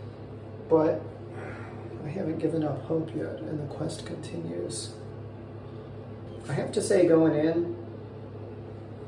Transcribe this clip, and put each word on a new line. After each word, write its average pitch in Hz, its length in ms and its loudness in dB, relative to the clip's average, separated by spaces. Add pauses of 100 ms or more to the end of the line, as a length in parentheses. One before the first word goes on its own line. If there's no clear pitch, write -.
(680)
But 160 320 6 (1040)
I 143 40 -6
haven't 160 320 -2
given 156 240 2
up 139 220 -2
hope 160 280 0
yet, - 240 -4
and - 220 -4
the 143 120 -6
quest - 320 -6
continues. - 920 -6 (1500)
I 139 60 -2
have 185 180 0
to 202 100 2
say, 180 240 8
going 160 300 10
in, 165 400 4 (1300)